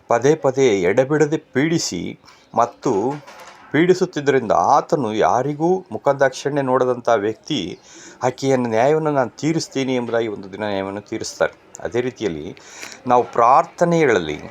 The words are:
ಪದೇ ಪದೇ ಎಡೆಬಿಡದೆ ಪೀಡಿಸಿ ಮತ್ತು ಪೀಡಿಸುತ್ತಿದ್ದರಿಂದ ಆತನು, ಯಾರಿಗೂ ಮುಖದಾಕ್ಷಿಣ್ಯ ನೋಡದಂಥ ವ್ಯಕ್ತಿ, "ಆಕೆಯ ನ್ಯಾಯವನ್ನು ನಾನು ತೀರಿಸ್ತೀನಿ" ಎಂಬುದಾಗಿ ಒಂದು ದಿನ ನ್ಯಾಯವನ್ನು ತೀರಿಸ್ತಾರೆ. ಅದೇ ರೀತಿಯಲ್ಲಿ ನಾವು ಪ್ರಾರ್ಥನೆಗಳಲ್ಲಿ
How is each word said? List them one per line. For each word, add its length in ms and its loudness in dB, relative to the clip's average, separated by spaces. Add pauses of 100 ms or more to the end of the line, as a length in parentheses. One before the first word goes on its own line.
ಪದೇ 280 2
ಪದೇ 460 2
ಎಡೆಬಿಡದೆ 560 2
ಪೀಡಿಸಿ 800 -4 (360)
ಮತ್ತು 580 0 (580)
ಪೀಡಿಸುತ್ತಿದ್ದರಿಂದ 800 2
ಆತನು, 600 2
ಯಾರಿಗೂ 760 0
ಮುಖದಾಕ್ಷಿಣ್ಯ 720 0
ನೋಡದಂಥ 480 0
ವ್ಯಕ್ತಿ, 720 -2 (440)
"ಆಕೆಯ 320 0
ನ್ಯಾಯವನ್ನು 560 0
ನಾನು 180 0
ತೀರಿಸ್ತೀನಿ" 680 -4
ಎಂಬುದಾಗಿ 320 -2
ಒಂದು 260 -12
ದಿನ 100 -8
ನ್ಯಾಯವನ್ನು 380 -4
ತೀರಿಸ್ತಾರೆ. 520 -6 (260)
ಅದೇ 220 -4
ರೀತಿಯಲ್ಲಿ 540 -6 (520)
ನಾವು 160 4
ಪ್ರಾರ್ಥನೆಗಳಲ್ಲಿ 1160 2 (120)